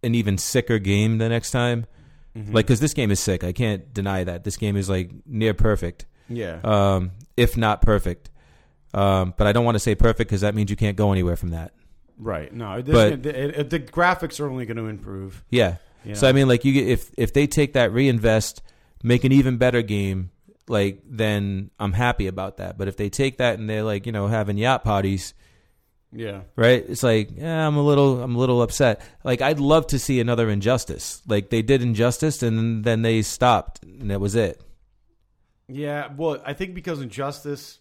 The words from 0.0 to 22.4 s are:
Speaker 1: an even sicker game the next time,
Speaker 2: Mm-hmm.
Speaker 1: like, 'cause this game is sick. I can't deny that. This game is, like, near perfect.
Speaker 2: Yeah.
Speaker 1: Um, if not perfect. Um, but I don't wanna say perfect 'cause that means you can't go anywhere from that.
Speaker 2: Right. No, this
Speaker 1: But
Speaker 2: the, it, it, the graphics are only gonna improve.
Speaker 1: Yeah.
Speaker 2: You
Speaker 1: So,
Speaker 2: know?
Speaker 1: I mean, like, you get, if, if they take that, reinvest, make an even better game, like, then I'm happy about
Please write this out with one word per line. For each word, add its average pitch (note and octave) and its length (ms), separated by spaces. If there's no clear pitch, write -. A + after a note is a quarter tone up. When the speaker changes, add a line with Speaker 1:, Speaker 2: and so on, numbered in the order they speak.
Speaker 1:
an A#2+ 120
even G#2 220
sicker A#2 420
game G2+ 380
the A2+ 100
next A#2 240
time, A#2+ 340
Speaker 2:
Mm-hmm. G#2 160
Speaker 1:
like, A2 140
'cause A#2+ 120
this D3 140
game A2+ 180
is G2 80
sick. F#2 240
I F2+ 80
can't G#2+ 420
deny G2 300
that. F2 220
This G2+ 100
game G2+ 220
is, F#2+ 120
like, F#2 220
near A2 280
perfect. F#2+ 520
Speaker 2:
Yeah. G2 340
Speaker 1:
Um, G2 480
if A#2+ 220
not G#2+ 240
perfect. F#2+ 480
Um, F#2+ 420
but G#2 120
I G2+ 40
don't A#2+ 140
wanna A2+ 140
say G#2 160
perfect A2+ 360
'cause F#2+ 100
that G#2 140
means G#2 140
you G#2 80
can't G2+ 180
go G#2 160
anywhere F2 240
from E2+ 140
that. E2 240
Speaker 2:
Right. F2+ 360
No, A2 280
this C3+ 120
Speaker 1:
But D#3+ 300
Speaker 2:
the, D3 140
it, C#3 200
it, D3 120
the E3 120
graphics F3 580
are D3 100
only B2+ 160
gonna A2+ 200
improve. G2 640
Speaker 1:
Yeah. G2+ 280
Speaker 2:
You G#2 80
Speaker 1:
So, G#2 140
Speaker 2:
know? - 20
Speaker 1:
I C3 40
mean, C3+ 140
like, A#2+ 160
you C3+ 80
get, C3+ 160
if, A#2+ 300
if A2+ 160
they C#3+ 140
take C#3+ 260
that, A#2 180
reinvest, A2+ 680
make A#2+ 220
an C3 80
even C3 260
better B2 240
game, G2 480
like, G2+ 420
then G#2 680
I'm G2+ 140
happy A#2+ 340
about F#2+ 300